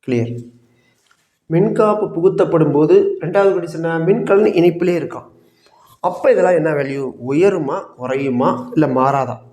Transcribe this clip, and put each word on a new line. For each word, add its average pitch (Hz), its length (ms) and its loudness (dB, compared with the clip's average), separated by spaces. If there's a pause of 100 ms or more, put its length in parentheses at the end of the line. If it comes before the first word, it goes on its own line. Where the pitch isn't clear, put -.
கிளியர். 117 280 -2 (1160)
மின்காப்பு 208 640 0
புகுத்தப்படும் 165 640 2
போது 156 200 4 (260)
ரெண்டாவது 196 320 2
கண்டிஷன் 170 280 -6
என்ன? 165 180 -2
மின்கலன் 202 600 2
இணைப்பிலே 175 400 2
இருக்கான். 135 280 -12 (760)
அப்ப 180 280 0
இதெல்லாம் 185 280 4
என்ன 156 140 0
வேல்யூ? 139 300 -4 (260)
உயருமா, 165 480 0 (200)
குறையுமா, 131 520 -2 (240)
இல்ல 156 140 2
மாறாதா? 131 480 0 (180)